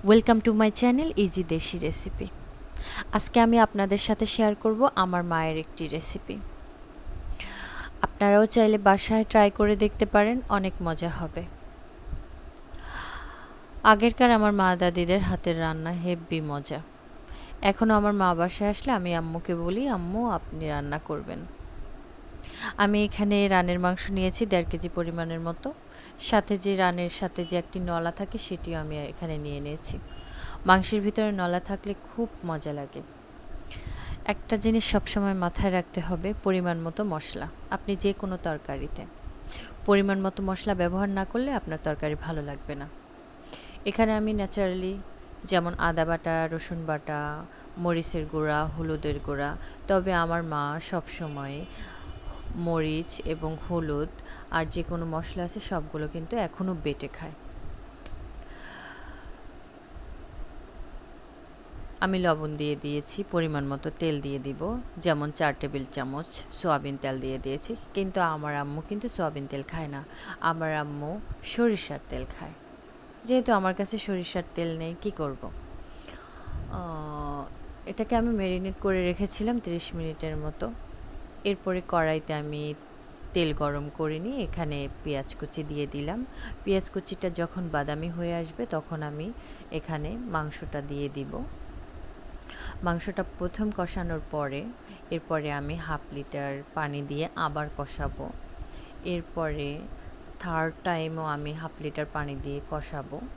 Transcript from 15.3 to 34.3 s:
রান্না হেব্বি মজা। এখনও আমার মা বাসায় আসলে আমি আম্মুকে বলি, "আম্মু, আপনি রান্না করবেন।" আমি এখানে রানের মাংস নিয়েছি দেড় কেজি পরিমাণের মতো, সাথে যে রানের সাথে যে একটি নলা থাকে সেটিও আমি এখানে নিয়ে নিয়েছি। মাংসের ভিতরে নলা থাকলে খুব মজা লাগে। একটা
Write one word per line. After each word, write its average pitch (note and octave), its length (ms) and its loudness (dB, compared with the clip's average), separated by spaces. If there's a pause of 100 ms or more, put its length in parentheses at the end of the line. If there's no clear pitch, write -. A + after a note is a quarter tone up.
রান্না D#3+ 300 0
হেব্বি E3+ 500 0
মজা। C#3+ 400 -4 (840)
এখনও G#3+ 320 6
আমার G#3 180 6
মা F#3+ 220 6
বাসায় F3+ 360 2
আসলে B3+ 220 0
আমি F3+ 220 2
আম্মুকে E3 400 0
বলি, F#3 340 2
"আম্মু, G#3 420 0
আপনি D#3+ 380 -2
রান্না D3 300 -2
করবেন।" D3 400 -6 (1400)
আমি G#3 280 6
এখানে G3+ 440 4
রানের F3+ 300 6
মাংস F3+ 320 2
নিয়েছি F#3+ 360 4
দেড় F3+ 240 4
কেজি E3+ 180 -2
পরিমাণের E3 520 -2
মতো, E3+ 320 -4 (460)
সাথে G#3 380 4
যে F#3+ 200 2
রানের F3 320 4
সাথে F3+ 360 -2
যে F3 120 -2
একটি F3 240 -2
নলা E3+ 300 0
থাকে G3 280 -6
সেটিও E3+ 400 -4
আমি D3+ 200 -4
এখানে D#3 400 -4
নিয়ে D3 220 -4
নিয়েছি। D3 380 -6 (680)
মাংসের F#3+ 340 6
ভিতরে G#3 320 2
নলা F3+ 280 2
থাকলে G3 340 -4
খুব - 340 -6 (160)
মজা D#3 280 -4
লাগে। C#3+ 300 -8 (1200)
একটা - 320 0